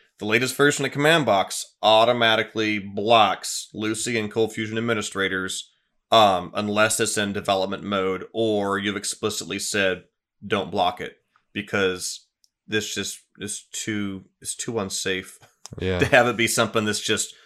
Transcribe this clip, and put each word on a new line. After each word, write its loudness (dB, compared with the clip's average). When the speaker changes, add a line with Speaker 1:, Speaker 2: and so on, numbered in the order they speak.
Speaker 1:
the -10
latest 0
version 2
of -2
command 2
box 0
automatically 4
blocks 2
Lucy -4
and -4
Cold 0
Fusion -6
administrators, -4
um, 6
unless 2
it's 0
in -2
development -2
mode -2
or 0
you've -2
explicitly -6
said, -2
"Don't -2
block 0
it," -12
because -2
this -2
just -8
is -10
too, -6
it's -10
too -6
unsafe -6
Speaker 2:
Yeah. -2
Speaker 1:
<laughs> 2
to 2
have 6
it -2
be 2
something 0
that's -2
just -4